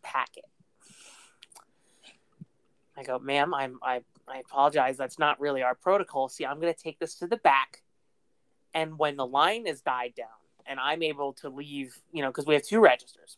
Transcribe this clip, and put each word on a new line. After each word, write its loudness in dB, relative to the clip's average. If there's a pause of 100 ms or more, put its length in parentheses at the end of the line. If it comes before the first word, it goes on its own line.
pack -6
it." -20 (2500)
I -12
go, -4
"Ma'am, 0
I'm, -6
I, -4 (260)
I -12
apologize. 2
That's -8
not 2
really -2
our 0
protocol. 0
See, -10
I'm -6
gonna 0
take -12
this -8
to -8
the -2
back. 2 (920)
And -4
when 0
the -4
line 2
is -4
died -4
down -12 (380)
and -10
I'm -2
able -4
to -14
leave, -12 (140)
you -6
know, 0
'cause -6
we 4
have 4
two 0
registers. 4